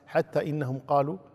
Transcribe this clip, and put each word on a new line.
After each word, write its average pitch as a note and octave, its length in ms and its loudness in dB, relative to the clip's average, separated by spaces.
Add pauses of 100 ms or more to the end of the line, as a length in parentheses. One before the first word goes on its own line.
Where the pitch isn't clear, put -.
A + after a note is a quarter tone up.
حتى - 440 0
إنهم C3+ 280 -2
قالوا C#3+ 400 0 (160)